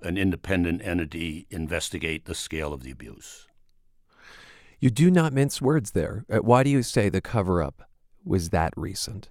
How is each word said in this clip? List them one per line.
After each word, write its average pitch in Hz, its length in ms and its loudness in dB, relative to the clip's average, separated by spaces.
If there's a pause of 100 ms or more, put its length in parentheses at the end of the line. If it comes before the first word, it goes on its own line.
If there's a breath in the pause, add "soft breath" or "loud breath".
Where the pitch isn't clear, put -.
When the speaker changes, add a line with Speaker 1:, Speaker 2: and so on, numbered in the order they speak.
Speaker 1:
an 90 160 -4
independent 90 680 0
entity 82 680 -6
investigate 80 720 -6
the 82 100 -10
scale 78 380 -8
of 67 100 -12
the - 80 -16
abuse. - 560 -20 (1300 loud breath)
Speaker 2:
You 135 80 4
do 143 220 6
not 160 240 4
mince 139 260 2
words 135 300 2
there. 90 400 -4
Uh, 113 80 2
why 123 240 6
do 139 80 4
you 135 120 4
say 101 280 2
the 95 100 0
cover-up 87 640 0 (420)
was 90 260 0
that 82 260 0
recent - 540 -8